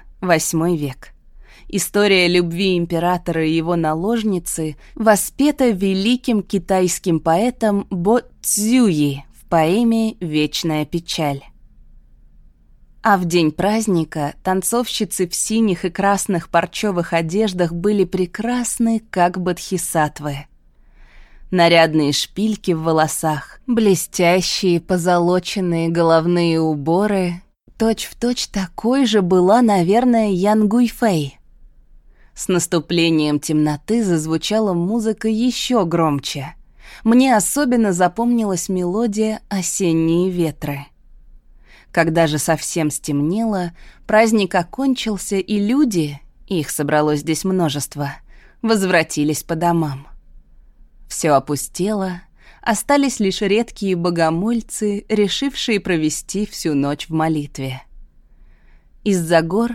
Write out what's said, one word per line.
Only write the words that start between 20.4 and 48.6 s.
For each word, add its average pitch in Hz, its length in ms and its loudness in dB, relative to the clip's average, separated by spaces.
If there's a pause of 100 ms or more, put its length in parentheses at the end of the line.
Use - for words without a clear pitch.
Нарядные 165 640 4
шпильки 202 580 -4
в 160 100 -2
волосах, 156 840 -2
блестящие 185 1120 0
позолоченные 175 1080 0
головные 170 680 2
уборы. 175 840 0 (340)
Точь-в-точь 226 680 -2
такой 233 580 -2
же 208 160 2
была, 185 400 4
наверное, 220 720 4
Ян 208 360 2
Гуйфэй. 208 680 0 (960)
С - 140 -14
наступлением 165 920 0
темноты 151 640 0
зазвучала 175 680 0
музыка 208 540 -2
ещё 226 580 0
громче. 156 680 -2 (480)
Мне 247 320 4
особенно 240 580 2
запомнилась 196 760 0
мелодия 208 840 -2
«Осенние 175 840 0
ветры». 147 560 -4 (1040)
Когда 165 340 2
же 151 140 0
совсем 156 500 -2
стемнело, 175 840 -2 (340)
праздник 214 480 4
окончился, 214 800 -4
и 202 240 -2
люди, 202 600 0 (280)
их 165 240 -4
собралось 151 480 0
здесь 151 240 -4
множество, 147 680 -2 (500)